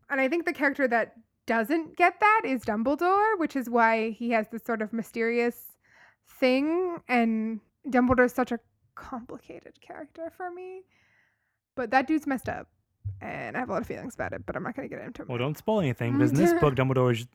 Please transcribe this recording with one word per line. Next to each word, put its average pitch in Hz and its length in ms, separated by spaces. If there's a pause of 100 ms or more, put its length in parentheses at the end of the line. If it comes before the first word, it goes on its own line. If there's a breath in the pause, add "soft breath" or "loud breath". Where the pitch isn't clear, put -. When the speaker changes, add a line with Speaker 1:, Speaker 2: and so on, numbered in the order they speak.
(100)
Speaker 1:
And 269 120
I 269 60
think 330 180
the 330 80
character 277 360
that 226 260 (300)
doesn't 254 520
get 359 220
that 427 260
is 262 180
Dumbledore, 349 760
which 302 160
is 247 140
why 226 420
he 233 200
has 220 180
this 226 140
sort 226 180
of 214 120
mysterious 233 600 (720 soft breath)
thing. 320 680 (100)
And 226 520 (300)
Dumbledore 247 360
is 247 80
such 254 180
a 233 80 (360)
complicated - 840
character 320 540
for 359 160
me. 370 300 (960)
But 240 160
that 262 160
dude's 311 200
messed 269 220
up, - 180 (520)
and 139 380
I - 20
have 254 100
a - 40
lot 190 80
of - 60
feelings - 260
about - 200
it, - 120
but - 100
I'm 180 80
not 233 120
gonna 147 120
get - 140
into - 220
it. - 60
Speaker 2:
Well, 123 100
don't 143 180
spoil 220 240
anything, 120 320
because - 180
in 135 60
this 339 160
Speaker 1:
<laughs> 339 80
Speaker 2:
book, 143 140
Dumbledore 131 360
is, 117 240